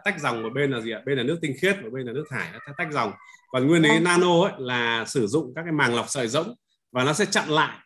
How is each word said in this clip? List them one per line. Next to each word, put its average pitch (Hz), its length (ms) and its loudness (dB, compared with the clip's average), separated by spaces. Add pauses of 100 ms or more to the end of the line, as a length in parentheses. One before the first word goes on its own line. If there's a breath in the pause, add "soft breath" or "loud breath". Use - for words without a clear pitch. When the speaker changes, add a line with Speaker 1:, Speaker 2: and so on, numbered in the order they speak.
Speaker 1:
tách 185 160 -2
dòng, 117 220 -2
một 113 120 -6
bên 139 160 0
là 120 100 -4
gì 113 100 -6
ạ? 107 160 -8
Bên 139 120 0
là 120 60 -2
nước 165 180 -2
tinh 143 180 -4
khiết, 190 220 0
một 113 100 -12
bên 127 140 -8
là 117 60 -8
nước 147 180 -6
thải, 98 220 -6
nó 110 140 -16
sẽ 143 120 -16
tách 165 140 -6
dòng. 117 200 -2 (380 loud breath)
Còn 127 160 0
nguyên 165 160 6
lý 151 60 6
Speaker 2:
Vâng. 160 160 6
Speaker 1:
nano 175 380 4
ấy 196 160 0
là 120 460 -2
sử 120 220 0
dụng 127 300 -2
các 160 60 -8
cái 170 100 -6
màng 131 220 2
lọc 113 140 0
sợi 127 200 -2
rỗng 170 260 -2 (380)
và 127 120 2
nó 147 80 2
sẽ 202 120 2
chặn 190 240 0
lại 156 380 2